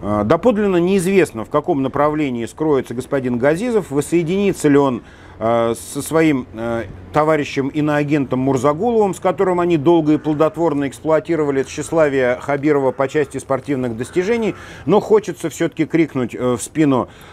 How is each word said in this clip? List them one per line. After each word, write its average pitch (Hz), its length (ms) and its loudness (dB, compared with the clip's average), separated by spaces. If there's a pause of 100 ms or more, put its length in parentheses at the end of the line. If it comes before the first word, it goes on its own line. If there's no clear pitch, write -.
Э, 104 220 0
доподлинно 196 540 2
неизвестно, 175 640 2
в 101 60 -12
каком 147 340 0
направлении 139 600 -2
скроется 135 500 -2
господин 123 420 -4
Газизов, 170 540 0
воссоединится 170 800 0
ли 143 80 6
он, 135 260 2 (360)
э, 117 360 2
со - 260 -10
своим, 151 520 0
э, 113 300 -6 (280)
товарищем 151 560 0
иноагентом 147 720 0
Мурзагуловым, 156 760 2
с - 60 -10
которым 185 400 0
они 175 160 2
долго 156 380 4
и 151 40 2
плодотворно 151 720 0
эксплуатировали 151 760 0
тщеславие 139 760 0
Хабирова 139 520 0
по 135 180 -2
части 139 300 -2
спортивных 127 580 -4
достижений, 190 580 -2 (300)
но 190 160 4
хочется 196 480 0
все-таки 160 360 -2
крикнуть, 139 480 0
э, 123 220 -2
в 113 60 -6
спину, 139 480 0 (240)